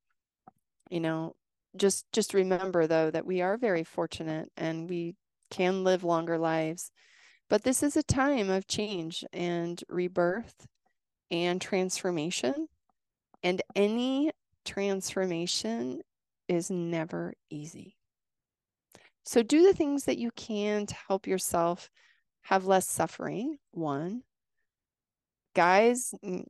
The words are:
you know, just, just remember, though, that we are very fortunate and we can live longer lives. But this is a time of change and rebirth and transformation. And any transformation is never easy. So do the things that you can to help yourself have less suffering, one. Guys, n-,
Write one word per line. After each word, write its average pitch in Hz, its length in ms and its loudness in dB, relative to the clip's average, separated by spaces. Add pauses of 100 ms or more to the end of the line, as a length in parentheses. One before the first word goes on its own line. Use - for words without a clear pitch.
(920)
you 175 100 -4
know, 160 340 -4 (420)
just, 196 360 0
just 208 220 0
remember, 185 520 2
though, 160 240 2
that 160 140 -2
we 185 160 -2
are 190 160 0
very 196 280 0
fortunate 160 720 -6
and 165 340 -4
we 175 240 -6 (360)
can 185 340 2
live 185 180 6
longer 165 360 2
lives. 160 520 -2 (580)
But 214 140 4
this 254 200 2
is 294 140 2
a 302 60 2
time 269 480 2
of 190 160 0
change 180 640 -4
and 175 560 -4
rebirth 180 800 -2 (640)
and 180 300 0
transformation. 185 1080 -2 (760)
And 180 180 0 (140)
any 254 560 0 (320)
transformation 196 1400 -4 (480)
is 175 220 0
never 170 640 -4 (140)
easy. 156 480 -14 (1300)
So - 180 2
do 294 220 6
the 381 100 8
things 285 300 0
that 254 140 0
you 233 140 -2
can 208 540 -2
to - 80 -10 (120)
help 196 220 -2
yourself 175 600 0 (580)
have 190 200 2
less 190 220 4
suffering, 175 680 -4 (140)
one. 165 520 -4 (1300)
Guys, 208 580 4 (120)
n-, 185 260 -6